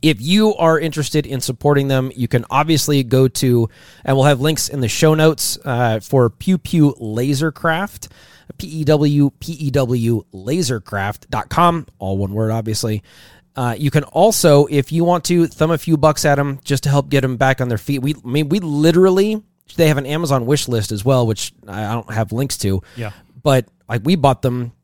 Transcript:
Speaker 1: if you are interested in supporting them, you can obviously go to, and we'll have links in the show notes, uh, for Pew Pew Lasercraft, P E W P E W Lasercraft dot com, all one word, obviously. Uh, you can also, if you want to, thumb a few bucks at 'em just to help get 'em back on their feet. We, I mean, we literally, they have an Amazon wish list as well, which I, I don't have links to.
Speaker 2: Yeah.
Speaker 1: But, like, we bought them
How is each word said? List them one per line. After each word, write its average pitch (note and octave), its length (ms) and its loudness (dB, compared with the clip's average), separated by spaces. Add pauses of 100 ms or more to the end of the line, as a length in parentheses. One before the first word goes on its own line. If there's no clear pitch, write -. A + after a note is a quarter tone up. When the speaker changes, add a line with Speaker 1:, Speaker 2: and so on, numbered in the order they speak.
Speaker 1:
if D3 180 2
you G3+ 340 2
are D#3+ 240 2
interested D3+ 480 -2
in B2 140 -6
supporting C#3 480 0
them, C3 260 0
you A#2+ 140 -4
can A#2+ 200 0
obviously D3 540 0
go B2+ 240 2
to, A#2+ 420 0 (360)
and C3+ 120 0
we'll C3+ 100 4
have C#3 140 2
links D3+ 280 -2
in C#3+ 120 -6
the A#2+ 80 -2
show D#3 260 2
notes, D#3 500 0
uh, A#2+ 340 0
for A#2+ 320 2
Pew - 280 -2
Pew D3 420 2
Lasercraft, D3 1080 -4 (500)
P - 100 -12
E D#3 160 -6
W C#3+ 460 2 (100)
P - 120 -12
E D3 180 -6
W A#2 520 0 (100)
Lasercraft G#2 960 -6
dot G#2 200 -8
com, E3+ 380 0 (120)
all F#2+ 200 -4
one G2 160 -4
word, A2 180 -2
obviously. G#2+ 500 -4 (540)
Uh, B2 200 -4
you C#3 140 -2
can D3 140 0
also, D#3+ 600 4
if C#3+ 260 -2
you E3 120 0
want F3 200 0
to, E3+ 240 2
thumb D#3+ 240 -2
a D#3+ 60 0
few D#3+ 180 0
bucks D3+ 280 2
at C#3+ 140 2
'em C#3 260 -4
just C3+ 200 -2
to D3 40 -2
help C#3 200 0
get C#3 160 2
'em B2+ 120 -2
back C3 240 0
on B2 80 -2
their A2+ 100 -2
feet. C#3+ 220 -4
We, C#3+ 140 -2
I - 140 -14
mean, C#3+ 200 -2
we F#3+ 120 0
literally, F#3 840 2 (340)
they E3 120 4
have D3+ 80 2
an C#3 100 -4
Amazon C#3 400 -2
wish C#3+ 220 0
list A2 240 -2
as G#2 120 -6
well, B2+ 220 2
which - 260 -4 (140)
I, G#2 200 -8
I G#2 60 -4
don't A2+ 200 -8
have A2 200 -4
links B2+ 260 -4
to. F#2+ 240 -2 (140)
Speaker 2:
Yeah. A2 160 -10 (320)
Speaker 1:
But, C3 220 2 (220)
like, A#2 160 -4
we F3 120 2
bought C#3 260 2
them B2 300 -4 (120)